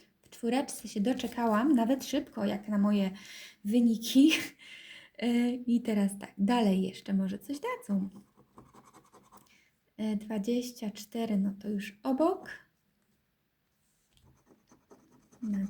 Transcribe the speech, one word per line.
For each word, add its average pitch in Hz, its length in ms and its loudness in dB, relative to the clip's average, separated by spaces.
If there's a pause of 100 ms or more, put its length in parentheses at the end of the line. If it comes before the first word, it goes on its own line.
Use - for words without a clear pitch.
(220)
W - 80 -20
czwóreczce 247 580 -4
się 208 140 -4
doczekałam, 240 720 0
nawet 247 320 2
szybko, 226 400 -4
jak 202 220 -4
na 208 100 0
moje 202 340 2 (540)
wyniki. 233 640 6
<laughs> - 60 2 (800)
E, 240 360 2
i 240 280 0
teraz 208 380 2
tak, - 180 -14
dalej 196 440 4
jeszcze 190 320 -4
może 190 260 -2
coś 285 200 -8
dadzą. 202 500 -4 (1900)
E, 214 180 -2
dwadzieścia 220 760 -4
cztery, 226 460 -4
no 196 220 0
to 208 100 -8
już 202 340 -6
obok. 311 460 0 (3000)
Na 202 280 -2